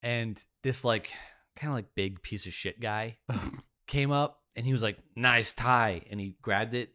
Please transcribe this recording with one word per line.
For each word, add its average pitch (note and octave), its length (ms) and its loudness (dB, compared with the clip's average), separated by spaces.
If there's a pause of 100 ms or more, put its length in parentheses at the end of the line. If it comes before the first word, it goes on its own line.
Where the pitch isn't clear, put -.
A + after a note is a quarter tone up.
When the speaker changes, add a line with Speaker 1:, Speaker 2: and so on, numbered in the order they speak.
Speaker 1:
And A#2 420 -4 (200)
this, C3 200 -2
like, A2+ 280 2 (440)
kinda, D3 180 -4
like, A#2 220 -4
big G2 280 -2
piece G#2 240 -8
of F2 60 -10
shit - 260 -8
guy A2 380 -4 (120)
Speaker 2:
<laughs> - 580 -8
Speaker 1:
came C#3+ 240 2
up C#3+ 320 0 (120)
and B2 100 -4
he C3 60 2
was B2+ 120 2
like, G#2 140 0 (180)
"Nice A#2+ 380 4
tie." A#2 560 4
And G#2 100 -6
he F#2+ 220 -6
grabbed A2+ 320 0
it B2 220 -4